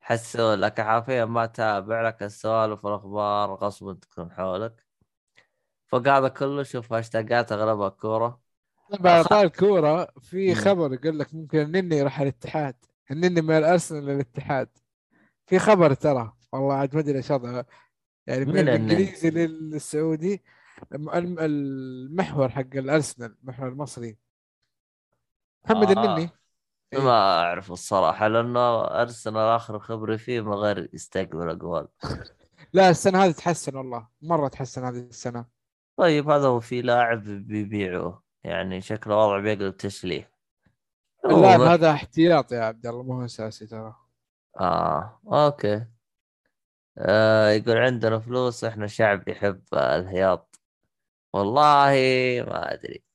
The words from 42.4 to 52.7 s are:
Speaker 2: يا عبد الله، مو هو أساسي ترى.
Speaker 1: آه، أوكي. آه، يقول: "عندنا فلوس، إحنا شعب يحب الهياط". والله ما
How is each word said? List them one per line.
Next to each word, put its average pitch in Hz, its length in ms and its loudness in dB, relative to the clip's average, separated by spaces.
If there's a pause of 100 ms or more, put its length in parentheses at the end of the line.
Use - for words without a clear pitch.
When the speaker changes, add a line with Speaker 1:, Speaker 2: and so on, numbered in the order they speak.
Speaker 2:
يا 120 80 -4
عبد 113 260 -4
الله، 120 160 -8
مو 127 100 -8
هو 127 120 -6
أساسي 110 420 -10
ترى. 110 280 -14 (640)
Speaker 1:
آه، 85 680 -2
أوكي. 131 600 0 (1120)
آه، 110 520 4
يقول: 113 260 2
"عندنا 117 420 2
فلوس، 123 460 -4
إحنا 107 220 -6
شعب 101 420 0
يحب 98 340 -4 (120)
الهياط". 90 840 0 (760)
والله 143 580 4 (560)
ما 82 240 -6